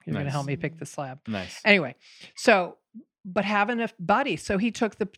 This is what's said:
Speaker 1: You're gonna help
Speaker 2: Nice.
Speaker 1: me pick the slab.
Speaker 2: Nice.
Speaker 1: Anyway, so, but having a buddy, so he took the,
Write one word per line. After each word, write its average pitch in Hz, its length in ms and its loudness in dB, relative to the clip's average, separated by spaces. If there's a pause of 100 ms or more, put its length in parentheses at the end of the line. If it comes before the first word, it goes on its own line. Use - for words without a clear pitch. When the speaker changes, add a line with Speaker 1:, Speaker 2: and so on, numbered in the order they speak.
Speaker 1:
You're 160 100 -4
gonna 143 160 -2
help 139 160 -2
Speaker 2:
Nice. - 20 -4
Speaker 1:
me 143 80 -2
pick 165 220 -6
the - 80 -10
slab. 135 420 -10
Speaker 2:
Nice. 95 360 -6
Speaker 1:
Anyway, 180 300 4 (400)
so, 190 440 4 (460)
but 196 200 -2
having 208 360 0
a 226 80 -2 (120)
buddy, 208 360 2
so 196 220 -2
he 220 140 0
took 208 240 -2
the, 196 220 -2